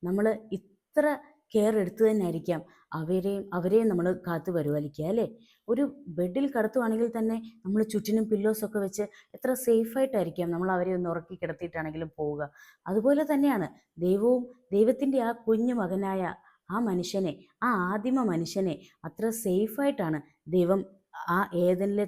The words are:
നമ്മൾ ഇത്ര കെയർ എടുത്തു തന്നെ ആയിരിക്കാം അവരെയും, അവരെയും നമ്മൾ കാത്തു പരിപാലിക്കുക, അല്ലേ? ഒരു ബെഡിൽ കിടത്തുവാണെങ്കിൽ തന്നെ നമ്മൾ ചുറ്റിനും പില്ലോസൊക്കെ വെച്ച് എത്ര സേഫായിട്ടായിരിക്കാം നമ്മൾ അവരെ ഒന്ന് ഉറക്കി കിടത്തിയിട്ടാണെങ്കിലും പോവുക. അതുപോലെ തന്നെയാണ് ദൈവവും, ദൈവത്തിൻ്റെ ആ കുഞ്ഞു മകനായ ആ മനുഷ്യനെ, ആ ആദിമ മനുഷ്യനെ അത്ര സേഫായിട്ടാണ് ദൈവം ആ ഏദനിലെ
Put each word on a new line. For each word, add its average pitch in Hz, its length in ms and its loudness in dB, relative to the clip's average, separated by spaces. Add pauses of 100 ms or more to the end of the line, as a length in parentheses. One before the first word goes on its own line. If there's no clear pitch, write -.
നമ്മൾ 190 220 0 (280)
ഇത്ര - 520 -2 (460)
കെയർ 214 260 4
എടുത്തു 190 280 0
തന്നെ 214 200 4
ആയിരിക്കാം 165 360 -2 (320)
അവരെയും, 185 500 -2 (120)
അവരെയും 190 340 4
നമ്മൾ 175 180 2 (160)
കാത്തു 170 280 -4
പരിപാലിക്കുക, 147 540 -2
അല്ലേ? 208 200 0 (440)
ഒരു 247 160 2 (240)
ബെഡിൽ 180 400 -2
കിടത്തുവാണെങ്കിൽ 226 600 0
തന്നെ 226 280 -2 (240)
നമ്മൾ 202 220 0
ചുറ്റിനും 214 460 0
പില്ലോസൊക്കെ 214 500 0
വെച്ച് 196 260 -4 (280)
എത്ര - 260 -4
സേഫായിട്ടായിരിക്കാം 226 920 0
നമ്മൾ 175 200 0
അവരെ 185 240 0
ഒന്ന് 180 160 -2
ഉറക്കി 170 260 -6
കിടത്തിയിട്ടാണെങ്കിലും 160 800 -8
പോവുക. 147 260 -4 (440)
അതുപോലെ 254 380 4
തന്നെയാണ് 277 420 2 (320)
ദൈവവും, 208 460 2 (280)
ദൈവത്തിൻ്റെ 262 480 2
ആ 233 120 0 (140)
കുഞ്ഞു 226 280 2
മകനായ 190 480 -2 (460)
ആ 190 120 -4
മനുഷ്യനെ, 185 520 -2 (300)
ആ 240 60 0 (160)
ആദിമ 220 380 0
മനുഷ്യനെ 170 520 0 (300)
അത്ര 202 220 -6 (160)
സേഫായിട്ടാണ് 214 760 0 (300)
ദൈവം 180 320 4 (480)
ആ 175 100 2 (200)
ഏദനിലെ 196 500 2